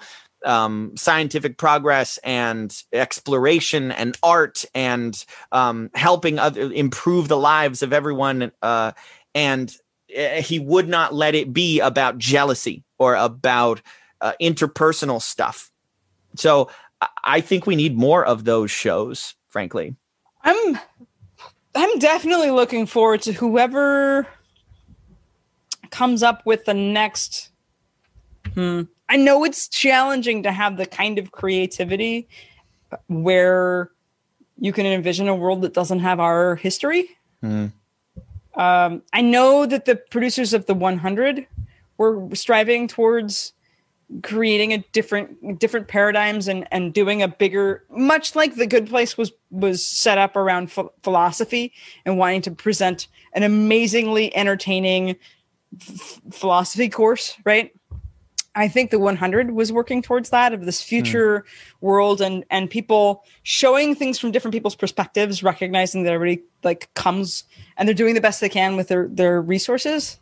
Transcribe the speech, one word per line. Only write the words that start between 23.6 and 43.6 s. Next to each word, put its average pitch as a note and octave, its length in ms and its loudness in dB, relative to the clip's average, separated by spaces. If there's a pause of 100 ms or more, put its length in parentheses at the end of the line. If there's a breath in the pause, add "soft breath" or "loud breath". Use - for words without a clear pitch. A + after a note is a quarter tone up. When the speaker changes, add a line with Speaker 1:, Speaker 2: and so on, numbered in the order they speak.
Speaker 2:
comes B3 320 0
up A#3 240 2
with A3 180 0
the G#3 100 0
next, G#3 760 -4 (1040)
hmm. F3 280 -2 (260)
I C4 80 2
know C#4 280 4
it's C#4+ 240 -4
challenging C4 760 0
to G3 80 -2
have G3 240 -4
the F#3 100 -4
kind G#3 320 -4
of F#3 140 -8
creativity F#3+ 960 -4 (800 soft breath)
where F3+ 800 2 (720)
you G3 120 -2
can G3 140 -2
envision F#3 420 -2
a G3 60 0
world F#3 280 -2
that F3+ 120 -4
doesn't F3 260 0
have F3+ 200 0
our E3+ 360 2
history. D#4 540 -2 (300)
Speaker 1:
Hmm. G#2+ 260 -4 (880)
Speaker 2:
Um, F3+ 480 2 (100)
I A3+ 100 2
know C4 440 6
that C4 180 -4
the A#3+ 120 4
producers A#3+ 560 -2
of G#3 140 -2
The G3 80 0
One F#3 240 0
Hundred B3 480 -2 (520 loud breath)
were G#3+ 360 0
striving A#3 540 2
towards A3+ 640 0 (720)